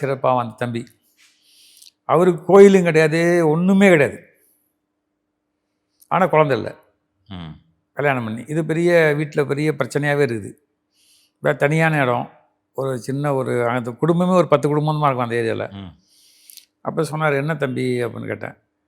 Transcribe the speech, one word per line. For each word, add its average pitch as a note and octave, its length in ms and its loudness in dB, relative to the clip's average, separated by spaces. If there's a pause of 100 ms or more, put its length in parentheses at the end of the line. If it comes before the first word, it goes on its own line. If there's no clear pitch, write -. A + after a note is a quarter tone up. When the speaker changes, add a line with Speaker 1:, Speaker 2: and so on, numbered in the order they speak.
Speaker 1:
செய்ற C3+ 160 -4
பாவம் B2+ 260 0
அந்த A2+ 160 -8
தம்பி. A#2 280 -6 (1160)
அவருக்கு E3+ 400 2
கோயிலும் G3 380 8
கிடையாது, E3 640 2
ஒண்ணுமே F#3+ 400 4
கிடையாது. C#3 360 2 (1800)
ஆனா F3 180 0
குழந்தை D3 300 2
இல்ல. G2+ 180 -6 (540)
Speaker 2:
ம். E2+ 280 -14 (360)
Speaker 1:
கல்யாணம் C#3 320 -4
பண்ணி. A2+ 220 -8
இது D#3 180 -4
பெரிய, D#3+ 520 2
வீட்ல D3+ 280 -4
பெரிய C#3+ 280 -2
பிரச்சனையாவே C#3+ 540 -2
இருக்குது. A2+ 260 -8 (880)
வே-, D3 140 0
தனியான D#3 460 0
இடம். B2 280 -2 (440)
ஒரு C3 240 -6
சின்ன C#3 360 -4
ஒரு, B2 340 -2
அந்த A#2+ 220 -4
குடும்பமே E3+ 420 0
ஒரு F3 160 4
பத்து D3 280 0
குடும்பமா D3+ 280 -2
இருக்கும் C3 140 0
அந்த A#2 160 -4
ஏரியால. A2 360 -4
Speaker 2:
ம். G2 240 -16 (840)
Speaker 1:
அப்ப D#3+ 220 -6
சொன்னாரு, D3+ 320 -2
"என்ன D3 220 -4
தம்பி?" B2+ 480 -4
அப்படின்னு A2 220 -10
கேட்டேன். G#2 280 -10 (340)